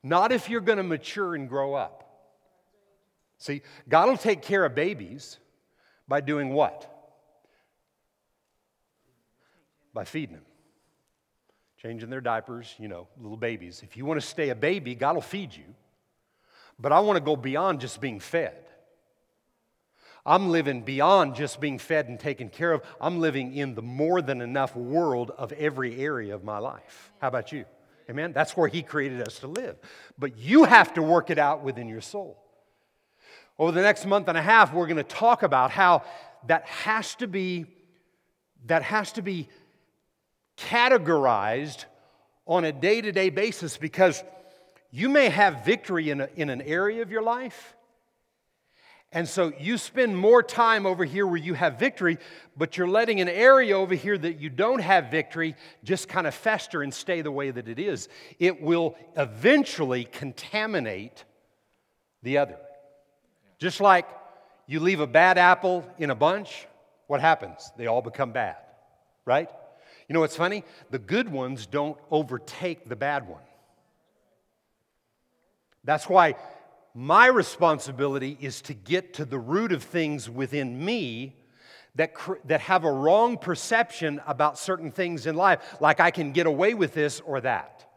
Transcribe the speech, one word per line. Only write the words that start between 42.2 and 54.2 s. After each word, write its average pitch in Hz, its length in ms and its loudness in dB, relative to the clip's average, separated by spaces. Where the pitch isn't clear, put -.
on 170 180 0
a 156 80 -2
day-to-day 190 580 0
basis, 185 460 -4
because 170 460 2
you 170 180 -4
may 277 200 6
have 160 360 4
victory 170 460 0
in 139 100 -4
a, 135 160 -4
in 147 140 -4
an 127 120 -4
area 196 400 -2
of 185 80 -8
your 220 120 -4
life, 240 520 -6
and 170 140 -2
so 170 320 0
you 208 160 -4
spend 226 400 -2
more 226 260 8
time 226 440 2
over 180 180 0
here 185 220 0
where 175 100 0
you 165 160 -6
have 143 260 0
victory, 185 400 0
but 160 220 -4
you're 180 100 0
letting 214 320 2
an 175 80 0
area 226 480 6
over 185 180 0
here 196 220 -2
that 160 240 -6